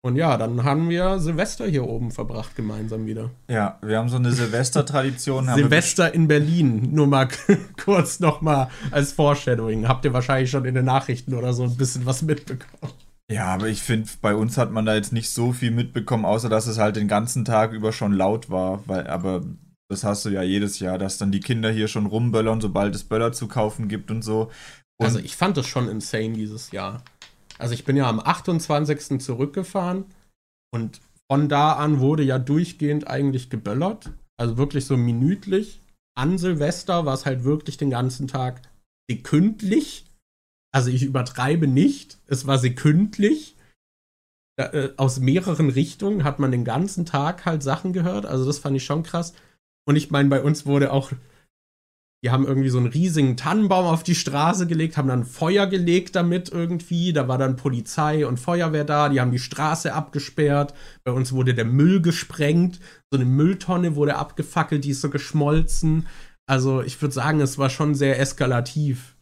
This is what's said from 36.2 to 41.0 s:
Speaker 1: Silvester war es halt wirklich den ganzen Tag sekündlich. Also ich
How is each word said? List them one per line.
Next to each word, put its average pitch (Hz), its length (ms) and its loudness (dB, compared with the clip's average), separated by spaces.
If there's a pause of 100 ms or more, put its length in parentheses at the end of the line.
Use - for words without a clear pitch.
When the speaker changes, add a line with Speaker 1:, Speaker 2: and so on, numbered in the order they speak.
Speaker 1:
Silvester 165 680 -2
war 135 80 0
es - 120 -8
halt 127 180 -2
wirklich 151 320 -2
den 139 140 0
ganzen 127 360 -4
Tag 127 360 -6 (460)
sekündlich. 196 960 0 (640)
Also 123 180 2
ich 131 120 2